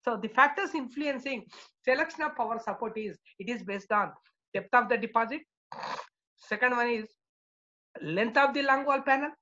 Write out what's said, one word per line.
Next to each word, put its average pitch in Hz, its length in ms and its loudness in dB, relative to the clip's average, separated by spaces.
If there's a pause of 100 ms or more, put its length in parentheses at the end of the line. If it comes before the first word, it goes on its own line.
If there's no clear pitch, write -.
So 226 140 -2
the 214 100 -6
factors 285 460 4
influencing 269 720 -4 (360)
selection 302 400 0
of 302 140 -2
power 233 260 -2
support 220 360 -6
is, 202 180 -8 (220)
it 190 100 -8
is 233 140 -4
based 196 300 -8
on 202 200 2 (400)
depth 190 220 -4
of 240 160 6
the 233 80 4
deposit. 226 420 -2 (960)
Second 247 400 0
one 240 120 0
is 220 180 -2 (960)
length 196 340 0
of 277 160 6
the 277 100 0
long 277 220 4
wall 277 160 2
panel. 277 300 2 (120)